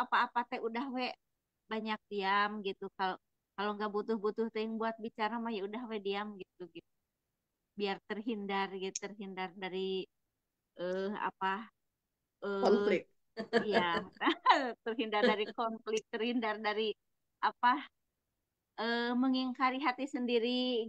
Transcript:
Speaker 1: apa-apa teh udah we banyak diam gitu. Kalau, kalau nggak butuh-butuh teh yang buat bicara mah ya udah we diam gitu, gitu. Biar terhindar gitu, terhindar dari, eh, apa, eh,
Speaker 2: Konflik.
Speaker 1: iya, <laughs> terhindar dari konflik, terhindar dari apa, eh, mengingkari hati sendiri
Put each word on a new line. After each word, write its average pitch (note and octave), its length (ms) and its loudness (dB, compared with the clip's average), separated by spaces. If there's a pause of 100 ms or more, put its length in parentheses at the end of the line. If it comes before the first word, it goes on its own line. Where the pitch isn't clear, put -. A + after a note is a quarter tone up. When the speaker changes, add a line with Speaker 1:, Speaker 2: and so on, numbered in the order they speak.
Speaker 1:
apa-apa A#3+ 360 2 (100)
teh B3 140 -4
udah A#3 220 -2 (100)
we B3+ 120 -2 (640)
banyak A3 280 -2 (120)
diam G3+ 560 2
gitu. G3 200 -6 (120)
Kalau, F#3 180 0 (400)
kalau G#3 200 0
nggak G#3 180 -2
butuh-butuh G#3+ 580 0
teh A3 120 -2
yang A3+ 160 -4
buat A3+ 200 -2
bicara A3 400 -4
mah A#3 120 -4
ya F#3+ 140 -4
udah A3 240 -6
we A3 120 -4
diam G3+ 360 -4
gitu, - 240 -16 (120)
gitu. - 160 -18 (880)
Biar G3 180 0 (120)
terhindar G3+ 680 -2
gitu, F#3+ 240 -4
terhindar F#3+ 560 -8
dari, F#3+ 480 -4 (760)
eh, F#3+ 380 -2
apa, G3 480 -2 (800)
eh, G3 200 -2
Speaker 2:
Konflik. G3+ 380 4 (640)
Speaker 1:
iya, F3+ 360 4 (200)
<laughs> C4+ 640 4
terhindar A3 400 0
dari G#3+ 280 4
konflik, A3+ 480 -2 (120)
terhindar A3+ 480 0
dari G#3 320 0 (520)
apa, B3 400 4 (960)
eh, A#3 320 0
mengingkari B3+ 680 2
hati C4 280 0
sendiri B3 800 2